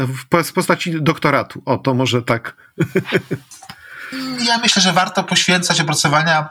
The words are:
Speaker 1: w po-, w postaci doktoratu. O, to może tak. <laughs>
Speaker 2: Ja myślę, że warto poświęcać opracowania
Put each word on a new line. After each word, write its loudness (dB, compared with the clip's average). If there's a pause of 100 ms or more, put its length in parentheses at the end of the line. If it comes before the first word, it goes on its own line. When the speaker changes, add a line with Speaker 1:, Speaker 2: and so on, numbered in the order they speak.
Speaker 1:
w -8
po-, 4
w -8
postaci 0
doktoratu. 0
O, 0
to 0
może 0
tak. -2 (220)
<laughs> -6
Speaker 2:
Ja 2
myślę, 2
że 4
warto 0
poświęcać 0
opracowania 2